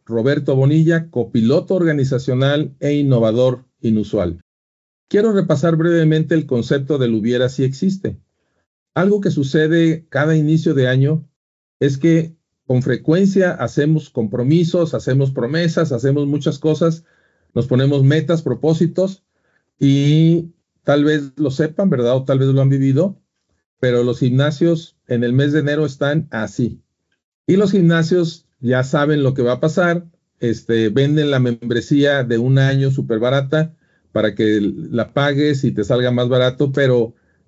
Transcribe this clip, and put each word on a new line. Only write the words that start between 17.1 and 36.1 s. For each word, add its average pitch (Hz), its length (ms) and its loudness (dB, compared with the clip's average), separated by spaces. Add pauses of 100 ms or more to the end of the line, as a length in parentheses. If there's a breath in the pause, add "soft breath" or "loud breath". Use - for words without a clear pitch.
nos 120 120 -2
ponemos 135 380 2
metas, 160 380 2
propósitos 165 840 -2 (540)
y 156 760 2 (320)
tal 147 200 2
vez 147 320 -2
lo 147 140 -2
sepan, 160 400 -2
¿verdad? 123 260 0
O 135 80 -4
tal 135 140 0
vez 135 100 2
lo 135 140 2
han 135 60 2
vivido, 135 520 0 (600)
pero 120 240 2
los 123 160 -2
gimnasios 151 760 0 (120)
en 120 160 -2
el 120 80 -2
mes 143 200 2
de 156 80 0
enero 147 240 -2
están 147 460 -4
así. 110 500 -6 (680)
Y 180 100 2
los 196 160 2
gimnasios 165 760 0 (140)
ya 127 240 0
saben 147 400 0
lo 131 100 0
que 131 80 -2
va 120 120 0
a 127 60 -6
pasar, 170 460 -2 (320)
este, 113 520 -2
venden 143 420 0
la 135 80 2
membresía 123 840 0
de 117 160 -2
un 127 200 2
año 135 340 2
súper 135 260 -4
barata 139 560 -2 (380 soft breath)
para 107 240 0
que 107 240 2
la 107 520 -4
pagues 143 520 0
y - 80 0
te 104 100 -4
salga 123 300 0